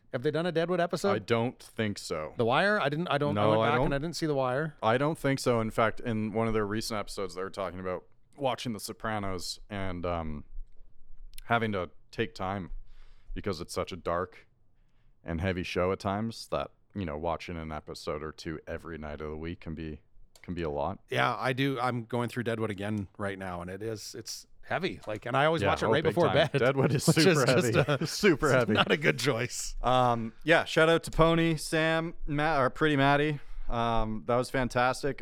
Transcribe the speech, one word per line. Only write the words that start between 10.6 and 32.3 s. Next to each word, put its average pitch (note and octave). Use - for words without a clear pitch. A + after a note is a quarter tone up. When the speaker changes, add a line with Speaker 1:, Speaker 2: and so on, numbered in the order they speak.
Speaker 2:
having A2+
to F2+
take A2
time F#2+
because F#2
it's -
such F#2
a -
dark F2
and E2
heavy F2+
show F2+
at F#2+
times G#2+
that, C#2+
you G2+
know, D2+
watching E2
an D#2+
episode D2+
or D#2
two D#2+
every E2
night D2+
of D2+
the D#2
week E2+
can D#2+
be, D#2
can F2+
be E2+
a D#2
lot. D2
Speaker 1:
Yeah, B2+
I B2
do. C3+
I'm B2
going A#2+
through A#2
Deadwood A2
again G2+
right G2+
now, F#2
and F2
it G2
is, A2+
it's -
heavy. B2+
Like, G#2+
and B2
I C#3
always D#3+
Speaker 2:
Yeah, G2
Speaker 1:
watch -
it -
Speaker 2:
oh, G#2+
Speaker 1:
right D3
Speaker 2:
big -
Speaker 1:
before E3+
Speaker 2:
time. C#3+
Speaker 1:
bed, C#3
Speaker 2:
Deadwood C3
is C3
Speaker 1:
<laughs> -
which D#3
is E3
Speaker 2:
super B2+
Speaker 1:
just A#2+
Speaker 2:
heavy. C#3+
Speaker 1:
a, D3+
Speaker 2:
<laughs> -
Super D#3
Speaker 1:
it's C3
Speaker 2:
heavy. A#2
Speaker 1:
not G3+
a -
good D3
choice. A#2+
Speaker 2:
Um, A#2+
yeah, E3
shout D#3+
out E3
to -
Pony, E3
Sam, D#3+
Ma-, D3+